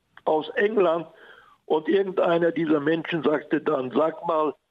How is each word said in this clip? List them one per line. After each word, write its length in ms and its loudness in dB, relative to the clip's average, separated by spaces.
aus 320 0
England. 500 2
Und 220 0
irgendeiner 640 2
dieser 280 0
Menschen 420 -2
sagte 400 0
dann, 300 -2
„Sag 340 0
mal 300 0